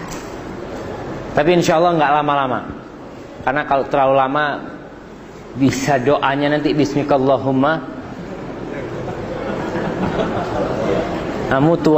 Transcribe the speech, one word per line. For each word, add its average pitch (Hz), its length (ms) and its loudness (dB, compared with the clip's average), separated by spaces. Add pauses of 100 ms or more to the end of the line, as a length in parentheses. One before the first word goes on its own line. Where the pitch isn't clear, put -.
(1400)
Tapi 151 160 6
insya 170 240 6
Allah 175 160 4
nggak 147 240 4
lama-lama. 139 420 2 (840)
Karena 139 240 2
kalau 135 160 4
terlalu 135 320 4
lama, 139 260 2 (1120)
bisa 135 480 2
doanya 143 560 2
nanti, 147 160 0
"Bismikallahumma." 135 960 2 (3750)
Nah, 135 80 4
mutu 156 360 4